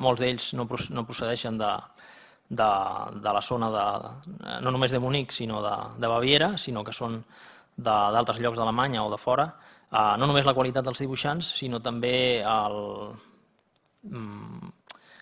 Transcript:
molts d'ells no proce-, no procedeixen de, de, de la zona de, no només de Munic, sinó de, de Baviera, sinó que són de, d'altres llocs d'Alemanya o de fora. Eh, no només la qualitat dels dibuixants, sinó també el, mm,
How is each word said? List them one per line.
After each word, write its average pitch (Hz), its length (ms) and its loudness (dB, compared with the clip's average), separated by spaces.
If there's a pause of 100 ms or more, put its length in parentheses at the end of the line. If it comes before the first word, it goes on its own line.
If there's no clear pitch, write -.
molts 123 220 2
d'ells 123 340 -2
no 123 140 -4
proce-, 123 260 -6
no 117 80 -2
procedeixen 120 560 -4
de, 104 120 2 (760)
de, 113 220 4 (560)
de 104 100 2
la 101 80 2
zona 117 300 0
de, 101 100 2 (800)
no 127 80 0
només 127 220 2
de 123 80 0
Munic, 131 340 -2
sinó 110 280 -4
de, 104 100 0 (260)
de 117 80 2
Baviera, 143 520 4
sinó 113 260 -6
que 117 100 -8
són 117 220 -4 (580)
de, 104 160 0
d'altres 110 480 4
llocs 117 200 0
d'Alemanya 113 440 2
o 104 80 -2
de 104 80 -4
fora. 139 300 2 (400)
Eh, 107 260 4
no 139 140 4
només 139 180 4
la 127 80 6
qualitat 131 320 2
dels 131 160 -4
dibuixants, 147 560 -4
sinó 120 240 -4
també 120 320 0 (240)
el, 104 400 2 (1300)
mm, 107 640 -12 (500)